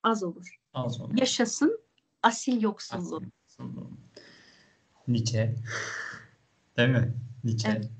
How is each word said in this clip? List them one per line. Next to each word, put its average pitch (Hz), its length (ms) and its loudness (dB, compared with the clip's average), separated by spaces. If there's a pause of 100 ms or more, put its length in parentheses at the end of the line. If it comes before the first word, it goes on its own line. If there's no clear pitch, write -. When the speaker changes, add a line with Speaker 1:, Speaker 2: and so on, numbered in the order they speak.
Speaker 1:
Az 220 200 2
olur. - 380 -8 (140)
Speaker 2:
Az 117 260 -4
olur. - 180 -2
Speaker 1:
Yaşasın 269 640 2 (420)
asil 233 400 2
yoksulluğu. 180 540 -4
Speaker 2:
Asil - 100 -10 (320)
yoksulluğu. - 320 -10 (1160)
Nietzsche. 113 460 2 (600)
<laughs> - 640 -16
Değil 120 120 6
mi? 120 260 4 (300)
Nietzsche. 107 280 0
Speaker 1:
Evet. 107 260 -2